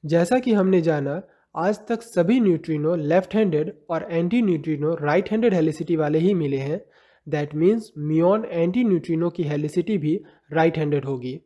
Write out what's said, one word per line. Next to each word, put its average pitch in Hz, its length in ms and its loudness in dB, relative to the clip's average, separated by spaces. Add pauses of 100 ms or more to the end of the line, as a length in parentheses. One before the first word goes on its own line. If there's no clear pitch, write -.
जैसा 170 340 2
कि 254 140 0
हमने 190 300 4
जाना, 151 400 -2 (320)
आज 196 240 0 (100)
तक 233 140 -4
सभी 196 380 2
न्यूट्रिनो 165 540 0
लेफ्ट 170 400 0
हैंडेड 175 380 0 (180)
और 160 200 -4
एंटी 175 320 0
न्यूट्रिनो 156 520 0
राइट 147 360 0
हैंडेड 220 240 2
हेलिसिटी 160 420 0
वाले 151 220 0
ही 185 160 2
मिले 143 240 -2
हैं। 143 220 -4 (460)
That 147 300 -4
means 208 420 0
म्यूऑन 165 460 2
एंटी 180 400 0
न्यूट्रिनो 170 460 0
की 175 140 -6
हेलिसिटी 151 540 -2
भी 151 220 -2 (320)
राइट 160 260 2
हैंडेड 147 260 -2
होगी। 131 420 -8